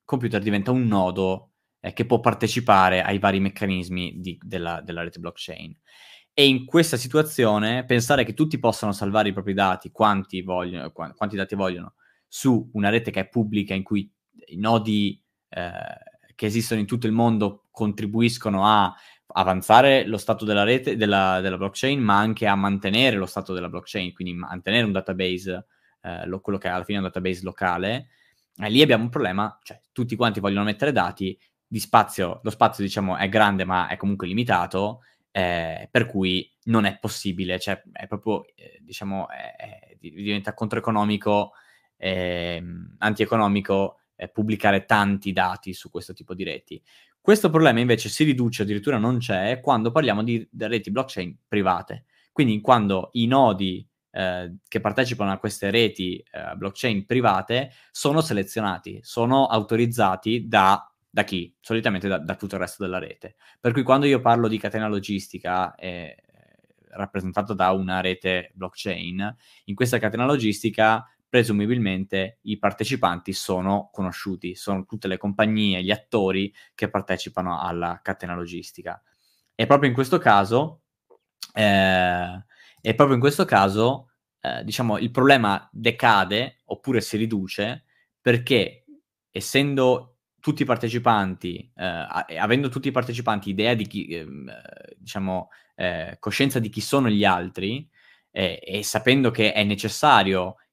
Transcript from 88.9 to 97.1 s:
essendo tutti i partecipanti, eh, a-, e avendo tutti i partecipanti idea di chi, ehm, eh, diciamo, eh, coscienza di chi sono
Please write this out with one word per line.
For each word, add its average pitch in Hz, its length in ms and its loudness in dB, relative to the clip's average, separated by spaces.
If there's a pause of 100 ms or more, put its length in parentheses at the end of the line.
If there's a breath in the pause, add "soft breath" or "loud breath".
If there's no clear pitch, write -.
essendo 131 840 0 (260)
tutti 151 220 -2
i - 20 0
partecipanti, 113 1120 -2
eh, - 80 -8
a-, 85 420 -6
e 80 120 -12
avendo 120 300 0
tutti 131 200 -6
i 127 40 -2
partecipanti 120 580 -4
idea 107 240 0
di 107 120 -2
chi, - 200 -10
ehm, 73 420 -12
eh, - 480 -20
diciamo, 92 540 -8 (240 soft breath)
eh, 85 460 -6
coscienza 131 380 -2
di 107 120 -4
chi - 100 -8
sono 131 300 2